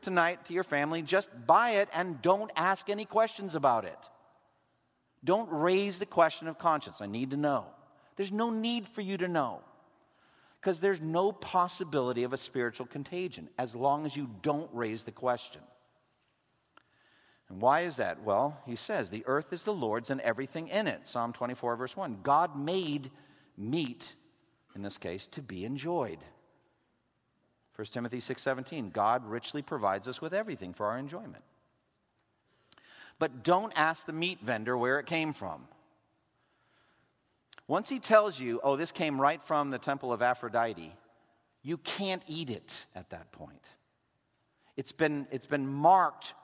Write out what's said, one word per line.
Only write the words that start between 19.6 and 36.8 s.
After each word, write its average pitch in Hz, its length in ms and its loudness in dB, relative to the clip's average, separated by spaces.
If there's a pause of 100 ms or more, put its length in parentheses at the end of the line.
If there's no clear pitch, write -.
the 214 100 -2
Lord's 120 380 -2
and 135 100 -4
everything 135 460 -4
in 208 180 0
it." 113 220 -4
Psalm 120 260 -2
twenty-four, 123 420 -4
verse 127 220 -8
one. 131 240 -6
"God 147 340 4
made 147 560 -4 (460)
meat, 123 560 -4 (600)
in 98 80 -10
this 101 160 -8
case, 92 260 -6
to - 160 -12
be 98 240 -8
enjoyed." 135 580 -4 (1500)
First - 220 -12
Timothy 120 260 -6
six - 240 -8
seventeen, 131 480 -4
"God 113 340 2
richly 120 380 -8
provides 101 440 -2
us 127 140 -10
with 160 140 -6
everything 156 360 -6
for 104 140 -4
our 113 140 -2
enjoyment." 143 440 -12 (1700)
But 127 260 -2
don't 190 320 4
ask 160 300 2
the 160 80 -6
meat 170 260 -4
vendor 113 380 -2
where 127 220 4
it 139 80 -8
came 160 260 0
from. 78 340 -10 (2000)